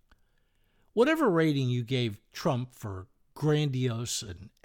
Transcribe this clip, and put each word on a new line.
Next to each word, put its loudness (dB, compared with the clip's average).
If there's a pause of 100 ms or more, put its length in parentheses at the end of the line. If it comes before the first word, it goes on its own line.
(920)
Whatever 4
rating 2
you 0
gave -2 (120)
Trump -4
for -12 (280)
grandiose -2
and -14 (160)